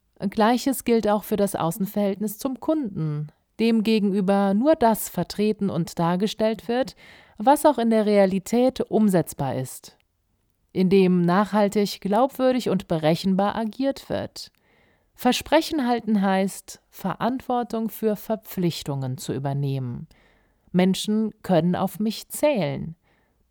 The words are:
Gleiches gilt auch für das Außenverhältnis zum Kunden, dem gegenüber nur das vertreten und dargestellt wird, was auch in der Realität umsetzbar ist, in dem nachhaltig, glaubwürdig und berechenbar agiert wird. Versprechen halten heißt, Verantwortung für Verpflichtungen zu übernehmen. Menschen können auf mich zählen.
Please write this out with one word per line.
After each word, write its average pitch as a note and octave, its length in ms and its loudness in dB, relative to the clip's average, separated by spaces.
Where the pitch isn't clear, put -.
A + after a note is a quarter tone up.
Gleiches A3+ 640 0
gilt A3+ 240 2
auch G#3 160 0
für A3 120 -4
das G3+ 180 0
Außenverhältnis G3+ 840 -4
zum C4 220 -6
Kunden, D#3 680 -4
dem A3+ 220 2
gegenüber G3 720 2
nur C#4 220 4
das A3+ 340 0
vertreten G3+ 580 -2
und E3 300 -4
dargestellt G3+ 720 -2
wird, B3 280 -4
was C4+ 300 4
auch D4 120 4
in A3+ 120 2
der A3 160 4
Realität G#3 720 2
umsetzbar E3+ 760 0
ist, - 420 -10
in F#3 160 2
dem F3+ 340 6
nachhaltig, G3+ 800 2
glaubwürdig B3+ 720 0
und F#3 180 -2
berechenbar F3+ 680 0
agiert B3 520 -4
wird. - 420 -8
Versprechen C#4+ 720 0
halten A3+ 360 0
heißt, F#3+ 640 -2
Verantwortung A#3 1040 -4
für G#3+ 260 -2
Verpflichtungen D3+ 1040 -4
zu - 160 -8
übernehmen. C#3 720 -4
Menschen G#3 720 0
können F3 340 2
auf - 220 -4
mich G#3+ 300 -6
zählen. E3 680 -2